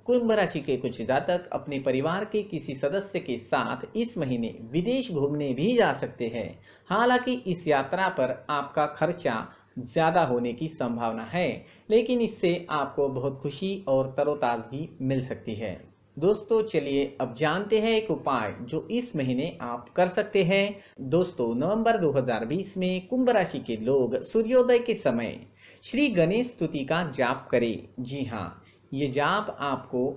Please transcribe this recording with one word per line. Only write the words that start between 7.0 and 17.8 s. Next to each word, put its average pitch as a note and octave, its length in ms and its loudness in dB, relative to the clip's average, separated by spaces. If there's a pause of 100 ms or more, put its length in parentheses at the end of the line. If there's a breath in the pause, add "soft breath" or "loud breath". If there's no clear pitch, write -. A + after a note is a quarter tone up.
इस F3 220 -4
यात्रा C#3 420 2
पर B2+ 400 -2
आपका D3 380 0
खर्चा D3+ 580 -2 (340 loud breath)
ज़्यादा E3 440 2
होने B2 280 0
की D#3+ 160 -4
संभावना A#2 560 -4
है, C3 400 -2 (260 loud breath)
लेकिन A#3+ 300 4
इससे F3 500 0
आपको C#3+ 380 0
बहुत C3 320 -4
खुशी F#3+ 480 -4
और C3+ 180 4 (100)
तरोताज़गी C#3 720 -2 (140)
मिल C3 180 0
सकती A2+ 340 -6
है। G#2 180 -4 (440)
दोस्तों, G#3+ 460 2
चलिए C#3 580 0
अब B2 140 -4
जानते G3 460 2